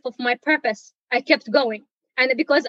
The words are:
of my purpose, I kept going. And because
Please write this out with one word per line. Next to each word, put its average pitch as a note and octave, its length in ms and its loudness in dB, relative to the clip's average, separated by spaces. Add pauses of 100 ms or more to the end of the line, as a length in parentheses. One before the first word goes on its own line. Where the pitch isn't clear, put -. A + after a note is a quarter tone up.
of B3 120 -8
my A#3+ 240 -2
purpose, - 500 -2 (200)
I B3 100 0
kept C4+ 300 0
going. A3+ 340 0 (320)
And C4 180 2
because C#4+ 340 0